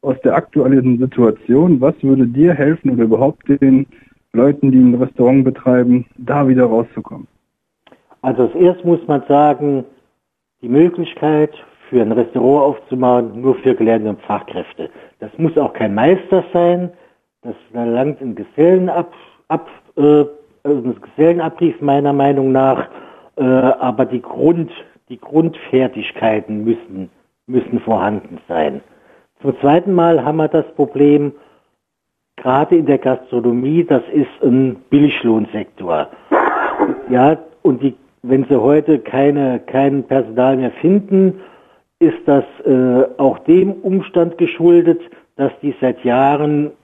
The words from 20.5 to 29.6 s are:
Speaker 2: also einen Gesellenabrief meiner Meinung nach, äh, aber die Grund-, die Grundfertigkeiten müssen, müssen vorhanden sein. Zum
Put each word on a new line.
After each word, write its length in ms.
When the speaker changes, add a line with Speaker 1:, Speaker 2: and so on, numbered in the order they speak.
Speaker 2:
also 220
einen 160
Gesellenabrief 800
meiner 320
Meinung 400
nach, 360
äh, 80
aber 600
die 180
Grund-, 480
die 100
Grundfertigkeiten 1500
müssen, 460
müssen 320
vorhanden 680
sein. 340
Zum 180